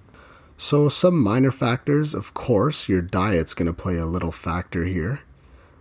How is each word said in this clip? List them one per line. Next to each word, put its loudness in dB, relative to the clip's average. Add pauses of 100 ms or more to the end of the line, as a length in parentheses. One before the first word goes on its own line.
(560)
So 2
some 4
minor 4
factors, 0
of -10
course, 0
your 2
diet's 0
gonna -2
play -4
a -2
little -4
factor -6
here, -4 (600)